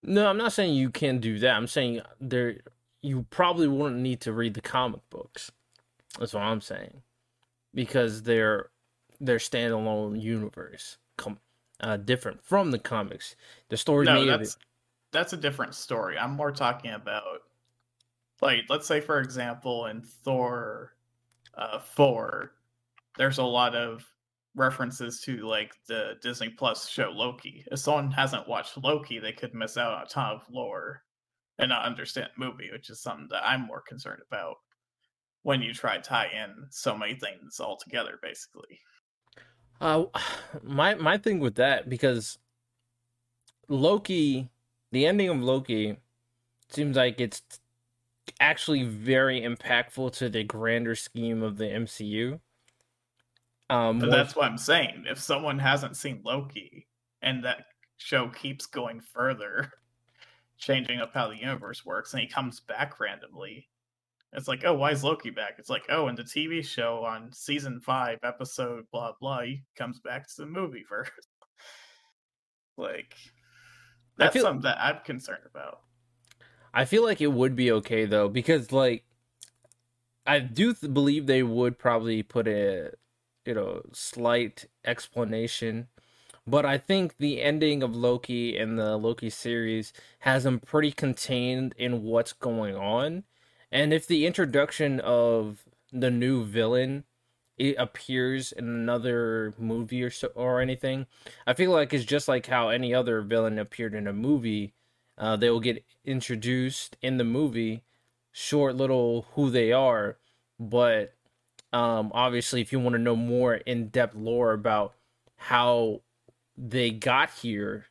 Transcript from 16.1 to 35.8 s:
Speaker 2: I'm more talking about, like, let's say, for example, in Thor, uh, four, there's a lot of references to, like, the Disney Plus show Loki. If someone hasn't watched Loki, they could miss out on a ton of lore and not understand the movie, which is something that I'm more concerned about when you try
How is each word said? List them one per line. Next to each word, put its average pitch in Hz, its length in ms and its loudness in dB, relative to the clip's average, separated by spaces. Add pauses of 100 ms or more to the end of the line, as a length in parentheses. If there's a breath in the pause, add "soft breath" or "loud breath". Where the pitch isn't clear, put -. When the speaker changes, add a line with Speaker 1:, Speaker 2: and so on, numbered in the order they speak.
Speaker 2:
I'm 127 140 -2
more 147 180 -2
talking 123 400 -2
about, 104 480 -8 (1000)
like, 123 280 2
let's 151 160 0
say, 147 160 2
for 147 180 0
example, 123 680 -4
in 110 160 -10
Thor, 123 920 -4 (600)
uh, 110 240 -6
four, 110 760 0 (640)
there's 135 220 2
a 131 40 2
lot 120 320 2
of 117 300 -6 (500)
references 127 640 -2
to, 120 260 -8
like, 107 300 -2 (120)
the 107 340 -6
Disney 120 280 -6
Plus 113 380 -2
show 113 220 -2
Loki. 123 600 -8
If 139 100 -6
someone 143 300 0
hasn't 135 380 -2
watched 104 300 -6
Loki, 139 420 -2
they 110 140 -10
could - 200 -12
miss 113 220 -8
out 120 180 -2
on 92 100 -8
a - 20 -14
ton 113 280 -4
of - 160 -12
lore 117 540 -10 (560)
and 131 80 0
not 117 180 0
understand - 480 -8
the 127 120 -8
movie, - 260 -12
which - 180 -16
is - 120 -16
something 76 280 -12
that 104 160 -4
I'm 127 220 -2
more - 140 -12
concerned - 440 -16
about 92 300 -8 (880)
when 135 180 2
you 117 120 -6
try 117 240 -2